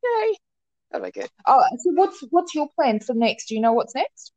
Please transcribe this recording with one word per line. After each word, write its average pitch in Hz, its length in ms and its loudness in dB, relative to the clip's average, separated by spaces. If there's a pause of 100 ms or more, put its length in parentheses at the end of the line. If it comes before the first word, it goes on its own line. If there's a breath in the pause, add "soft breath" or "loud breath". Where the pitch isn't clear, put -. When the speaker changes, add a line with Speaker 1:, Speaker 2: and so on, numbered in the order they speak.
Speaker 1:
Yay! 440 320 0 (540)
That'll - 160 -8
be - 60 -12
good. - 180 -10 (160)
Speaker 2:
Oh, 262 180 6 (140)
so 359 140 0
what's, 370 300 0 (100)
what's 349 240 0
your 294 200 -2
plan 220 240 0
for 240 140 -8
next? 226 360 -2
Do 220 60 -6
you 214 60 -4
know 226 120 2
what's - 200 -2
next? - 440 -8